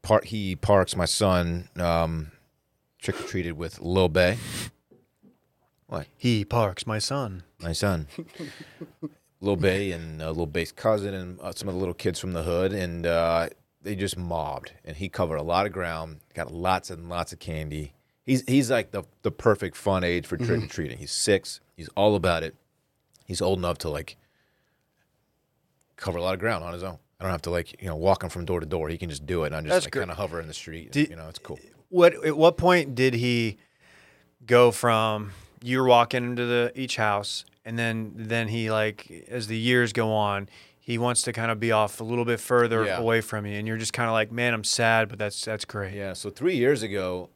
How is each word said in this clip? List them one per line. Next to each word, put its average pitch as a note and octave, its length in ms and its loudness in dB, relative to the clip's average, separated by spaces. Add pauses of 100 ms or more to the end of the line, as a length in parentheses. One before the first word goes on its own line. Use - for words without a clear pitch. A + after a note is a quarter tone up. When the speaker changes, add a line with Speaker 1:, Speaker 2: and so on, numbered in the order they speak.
Speaker 1:
par-, G#2+ 220 4
he G2+ 320 -4
parks G2 400 4
my F2 80 2
son, F2 640 2 (100)
um, E2 540 0 (680)
trick-or-treated F2 560 -4
with E2 240 -10
Lil F2+ 280 4
Bay. F2+ 300 4 (1500)
What? - 300 -8
Speaker 2:
He A2+ 280 2
parks G#2+ 400 0
my A2 140 -4
son. G#2+ 460 -4 (160)
Speaker 1:
My E2+ 100 -6
son. E2 380 0 (680)
<laughs> - 680 -16
Lil G2+ 140 2
Bay F#2+ 380 0
and, D#2+ 280 -10
uh, D#2+ 120 -4
Lil E2 140 -2
Bay's E2 260 -4
cousin G2+ 420 0
and, F2+ 260 -10
uh, F2 120 -8
some - 160 -8
of F#2 60 -4
the F2+ 40 -4
little F2+ 160 -2
kids F#2 240 -4
from F#2 140 -6
the E2 100 -4
hood, F2 300 0
and, E2+ 340 -4
uh, E2+ 420 2 (320)
they G#2 140 -8
just F#2+ 220 -4
mobbed. E2 560 -6 (120)
And D2+ 120 -12
he F#2 120 -8
covered D#2+ 280 -2
a D2 80 -4
lot F2 200 2
of G#2 60 -2
ground, E2 480 -8 (160)
got D#2+ 180 -8
lots F2 380 -2
and E2+ 180 -12
lots F2 240 -4
of - 60 -16
candy. D#2 540 -8 (320)
He's, C3 240 2
he's, B2+ 200 4
like, A#2 220 0
the, G2 140 -6 (180)
the - 80 0
perfect G2 460 2
fun F#2+ 260 0
age F2 240 0
for F2 100 -6
Speaker 3:
Mm-hmm. - 100 -4
Speaker 1:
trick-or-treating. D2+ 520 -4
He's C#2+ 140 -10
six. - 480 0 (160)
He's D#2 140 -16
all G2+ 260 4
about E2+ 260 2
it. D#2+ 140 -8 (680)
He's F2+ 140 -6
old F#2 200 2
enough F2 180 -2
to, - 120 -8
like, D#2+ 260 -8 (1800)
cover F#2 200 -4
a E2+ 60 -4
lot F#2 100 0
of F#2+ 60 -4
ground G2+ 240 -2
on E2+ 100 -8
his F2 120 -8
own. F#2 120 -10 (220)
I F#2+ 60 -10
don't F#2 80 0
have E2+ 100 -4
to, E2+ 80 -6
like, F2 320 -4
you F#2+ 60 -6
know, D#2 80 -4
walk F#2 260 4
him - 80 -6
from F2 140 -8
door F2 160 -2
to D#2+ 60 -8
door. D#2 220 -2
He E2+ 80 -4
can E2+ 140 -6
just D2 160 -10
do E2+ 160 -2
it, D2+ 60 -2
and D2+ 80 -6
I'm D#2 80 -6
just, D#2+ 100 0
Speaker 2:
That's F3+ 120 2
Speaker 1:
like, - 80 -10
Speaker 2:
great. C3+ 80 -2
Speaker 1:
kinda F2 120 -8
hover E2+ 260 -6
in D#2+ 60 -10
the D#2 80 -14
street. E2 380 -14
Speaker 2:
Do C#3+ 100 2
Speaker 1:
You E2+ 140 -2
know, D#2 120 -14
it's - 120 -16
cool. - 180 -12 (300)
Speaker 2:
What, F3 360 6
at D3+ 120 0
what E3 200 8
point E3+ 380 4
did B2+ 200 4
he A#2 420 0 (880)
go A#2+ 240 10
from A2 600 2 (280)
you're B2+ 240 0
walking A#2+ 380 6
into A#2+ 240 -4
the, A#2+ 300 2
each C3 180 -6
house, G#2 500 -2 (200)
and A2+ 120 -8
then, A2+ 380 -2
then A2+ 320 -2
he, A2 240 -2
like, G#2+ 580 -2
as A2 200 -8
the A2+ 80 -4
years A#2+ 360 4
go A2 200 0
on, G2+ 360 0 (300)
he A#2+ 200 -4
wants A#2+ 240 0
to A#2+ 100 -2
kinda A2+ 240 -2
be A2+ 160 0
off G#2+ 280 2
a A2+ 40 -8
little A#2+ 200 -2
bit A#2 140 0
further A#2 460 4
Speaker 1:
Yeah. F#2+ 160 0
Speaker 2:
away A2+ 200 4
from G#2+ 240 -6
you, G#2 140 -6
and G#2+ 80 -4
you're A2 100 -4
just A2 160 -4
kinda A#2 200 0
like, A2 180 2
"Man, A#2+ 240 0
I'm G#2+ 80 -4
sad," A2+ 460 4
but G#2+ 100 -14
that's, G#2 260 -6
that's A2 200 -6
great. G2 300 -8
Speaker 1:
Yeah, G2 180 -8
so G2+ 180 -8
three F3 240 0
years B2 300 4
ago F#2 520 -4